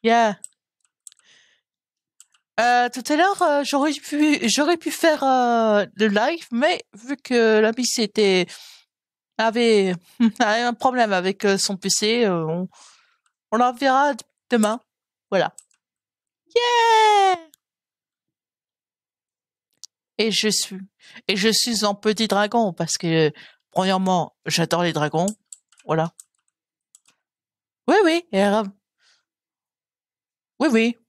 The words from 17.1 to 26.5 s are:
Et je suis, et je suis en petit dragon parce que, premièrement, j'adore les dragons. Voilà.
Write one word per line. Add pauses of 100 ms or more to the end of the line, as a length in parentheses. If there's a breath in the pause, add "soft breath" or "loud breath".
Et
je
suis, (500 loud breath)
et
je
suis
en
petit
dragon
parce
que, (400 loud breath)
premièrement, (100)
j'adore
les
dragons. (580)
Voilà. (1800)